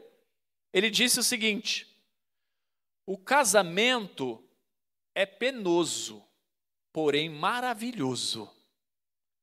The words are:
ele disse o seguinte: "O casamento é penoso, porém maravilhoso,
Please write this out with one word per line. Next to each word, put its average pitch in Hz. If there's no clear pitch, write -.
ele 208
disse 233
o -
seguinte: 220
"O 190
casamento 202
é 185
penoso, 180
porém 156
maravilhoso, 196